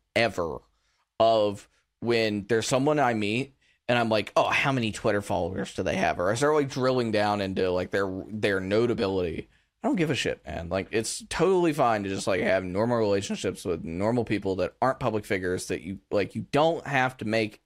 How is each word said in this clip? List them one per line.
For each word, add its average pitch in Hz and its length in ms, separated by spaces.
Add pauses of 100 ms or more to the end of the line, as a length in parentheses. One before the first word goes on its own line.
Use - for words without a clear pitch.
(160)
ever 90 440 (600)
of 107 480 (320)
when 110 480
there's 113 200
someone 143 300
I 123 160
meet 110 420 (340)
and 120 100
I'm 117 80
like, 107 300
"Oh, 123 120
how 135 220
many 113 220
Twitter 101 280
followers 92 520
do 95 100
they 90 140
have?" 82 200
Or 90 140
I 113 40
start, 143 200
like, 143 140
drilling 127 420
down 104 300
into, 95 300
like, 90 200
their, 98 180 (180)
their 104 340
notability. 95 880 (340)
I 220 40
don't 269 100
give 160 120
a 135 60
shit, - 320
man. 82 220
Like, 95 220
it's 110 360
totally 175 460
fine 117 300
to 98 60
just, 95 160
like, 98 140
have 95 240
normal 107 340
relationships 101 680
with 85 180
normal 104 400
people 98 320
that 90 260
aren't 131 180
public 107 260
figures 92 420
that 71 140
you, 95 180 (100)
like, 98 260
you 110 160
don't 156 360
have 131 300
to 104 80
make 107 400